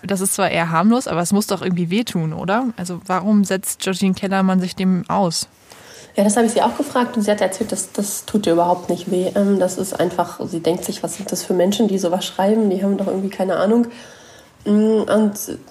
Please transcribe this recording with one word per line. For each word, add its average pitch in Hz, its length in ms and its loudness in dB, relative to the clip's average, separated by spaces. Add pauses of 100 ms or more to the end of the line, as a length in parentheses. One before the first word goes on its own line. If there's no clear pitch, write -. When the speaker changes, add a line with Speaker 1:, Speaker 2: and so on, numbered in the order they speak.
Speaker 1:
das 190 160 -2
ist 196 140 0
zwar 190 140 2
eher 165 220 0
harmlos, 208 380 2
aber 165 120 -2
es 175 120 0
muss 202 160 2
doch 196 140 -2
irgendwie 175 280 -2
wehtun, 175 420 -2
oder? 202 340 -2 (100)
Also 175 300 -8
warum 196 360 2
setzt 190 380 -2
Georgine 190 340 0
Kellermann 190 460 0
sich 180 160 -4
dem 185 320 0
aus? 180 400 0 (680)
Speaker 2:
Ja, 202 80 2
das 208 140 4
habe 233 100 4
ich 226 60 0
sie 175 100 2
auch 240 140 0
gefragt 247 400 -2
und 208 80 0
sie 208 80 0
hat 208 80 0
erzählt, 196 320 -2
dass - 180 -6
das - 340 -6
tut - 220 -2
ihr 170 60 4
überhaupt 175 360 2
nicht 180 220 -4
weh. 180 240 0
Ähm, 202 240 4
das 185 180 0
ist - 220 -6
einfach, 175 480 -2
sie 170 140 -6
denkt 165 240 0
sich, - 180 -6
„Was - 140 -6
sind 196 160 -8
das - 100 -4
für - 120 -2
Menschen, 196 340 2
die 190 100 0
sowas 180 260 0
schreiben? 208 460 2
Die 190 140 0
haben 196 140 2
doch 196 100 -2
irgendwie 190 220 -2
keine 185 260 -2
Ahnung.“ 226 320 2 (760)
Mm, 214 440 4
und 208 500 0 (120)